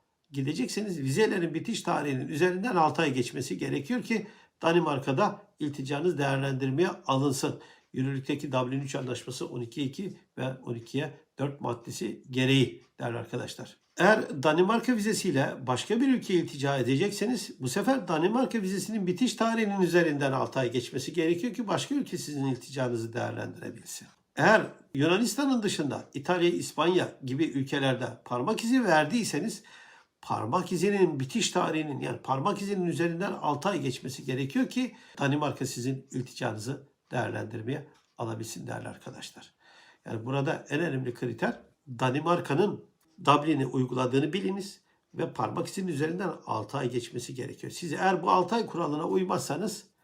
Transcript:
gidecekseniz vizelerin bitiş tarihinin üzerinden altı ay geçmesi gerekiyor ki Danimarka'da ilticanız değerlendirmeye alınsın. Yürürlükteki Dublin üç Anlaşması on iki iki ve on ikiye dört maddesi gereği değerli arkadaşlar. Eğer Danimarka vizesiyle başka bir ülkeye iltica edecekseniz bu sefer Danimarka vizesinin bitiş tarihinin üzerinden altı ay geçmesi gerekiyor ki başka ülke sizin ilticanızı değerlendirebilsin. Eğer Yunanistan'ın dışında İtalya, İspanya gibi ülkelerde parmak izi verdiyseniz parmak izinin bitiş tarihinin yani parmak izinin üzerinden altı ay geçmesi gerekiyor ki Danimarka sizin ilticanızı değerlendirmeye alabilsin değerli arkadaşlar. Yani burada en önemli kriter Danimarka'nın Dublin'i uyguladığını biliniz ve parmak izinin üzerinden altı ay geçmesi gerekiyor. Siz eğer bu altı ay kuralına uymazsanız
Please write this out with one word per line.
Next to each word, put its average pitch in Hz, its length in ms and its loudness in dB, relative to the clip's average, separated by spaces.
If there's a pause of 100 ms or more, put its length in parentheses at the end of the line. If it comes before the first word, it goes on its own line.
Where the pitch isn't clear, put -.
(300)
gidecekseniz 160 680 -4
vizelerin 156 560 2
bitiş 180 280 -4
tarihinin 147 460 0
üzerinden 185 480 2
altı 156 260 4
ay 143 120 2
geçmesi 131 440 -4
gerekiyor 143 440 -2
ki 220 240 -2 (360)
Danimarka'da 160 800 2 (160)
ilticanız 143 600 -2
değerlendirmeye 139 680 2 (180)
alınsın. 135 540 2 (320)
Yürürlükteki 135 600 -4
Dublin 127 280 0
üç 139 140 -6
Anlaşması 123 540 -6
on 123 120 -8
iki 120 220 -6
iki 175 340 -6 (220)
ve 131 100 -4 (160)
on 123 100 -6
ikiye 135 400 -6 (240)
dört 139 220 -4
maddesi - 720 -6
gereği 131 540 4 (160)
değerli 117 180 -4
arkadaşlar. 113 580 -10 (200)
Eğer 175 460 4
Danimarka 196 540 4
vizesiyle 185 580 0 (120)
başka 131 340 2
bir 277 80 4
ülkeye 240 260 2
iltica 139 440 0
edecekseniz 196 840 0
bu 131 80 -2
sefer 202 400 0
Danimarka 208 540 2
vizesinin 190 440 -2
bitiş 180 280 2
tarihinin 220 460 2
üzerinden 156 520 4
altı 127 280 0
ay 120 120 0
geçmesi 135 400 -4
gerekiyor 170 420 0
ki 220 140 -4
başka 170 260 -2
ülke 254 240 -2
sizin 139 280 -4
ilticanızı 120 680 -2
değerlendirebilsin. - 960 -8 (280)
Eğer 185 260 6 (320)
Yunanistan'ın 220 680 2
dışında 143 520 -2
İtalya, 175 360 2
İspanya 156 580 2 (160)
gibi 135 200 0
ülkelerde 135 600 0 (180)
parmak 123 400 0
izi 247 200 4
verdiyseniz 170 800 2 (600)
parmak 120 500 -2
izinin 180 480 4
bitiş 170 300 0
tarihinin 156 500 0
yani 139 180 -4
parmak 175 440 0
izinin 196 240 -2
üzerinden 170 460 0
altı 147 360 -2
ay 185 120 0
geçmesi 135 440 -6
gerekiyor 135 440 0
ki - 260 -4 (240)
Danimarka 139 480 0
sizin 131 440 -4
ilticanızı 123 800 -6 (220)
değerlendirmeye 113 760 -4 (320)
alabilsin 113 480 -8
değerli 113 220 -8
arkadaşlar. - 640 -16 (540)
Yani 113 200 -8
burada 139 440 0
en 147 100 0
önemli 131 340 -2
kriter - 460 -4 (280)
Danimarka'nın 147 960 0 (400)
Dublin'i 147 420 4
uyguladığını 127 640 2
biliniz 190 500 -4 (320)
ve 139 180 -4
parmak 147 340 -2
izinin 190 220 -4
üzerinden 160 420 -2 (160)
altı 110 320 -4
ay 127 120 -2
geçmesi 123 440 -6
gerekiyor. - 380 -10
Siz 170 200 -8
eğer 185 300 2
bu 185 80 2
altı 180 240 6
ay 233 120 2
kuralına 165 420 -2
uymazsanız 185 760 -2 (180)